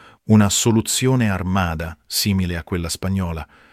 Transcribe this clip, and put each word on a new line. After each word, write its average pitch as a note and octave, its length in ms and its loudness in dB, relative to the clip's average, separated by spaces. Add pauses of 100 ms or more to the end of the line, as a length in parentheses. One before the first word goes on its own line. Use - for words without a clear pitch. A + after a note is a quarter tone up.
(260)
una G#2+ 260 6
soluzione A#2 800 0
armada F2 760 -2
simile F#2 520 0
a D#2+ 60 -8
quella E2+ 260 -4
spagnola, F2+ 580 -4 (260)